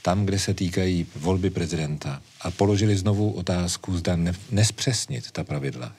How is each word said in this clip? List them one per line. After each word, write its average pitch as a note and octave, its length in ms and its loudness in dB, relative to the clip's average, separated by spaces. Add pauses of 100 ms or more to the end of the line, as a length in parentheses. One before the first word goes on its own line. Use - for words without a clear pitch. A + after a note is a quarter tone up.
tam, F#2+ 240 2
kde G2 120 2
se F#2+ 160 0
týkají F2+ 520 0 (100)
volby F#2 340 2
prezidenta, D#2 720 -2 (180)
a F2 100 -4
položili G2+ 460 4
znovu G#2 340 2
otázku, F2+ 640 -2
zda F2 200 0
ne-, E2+ 180 0 (160)
nespřesnit A2+ 800 0
ta - 140 -6
pravidla, C#3 540 -6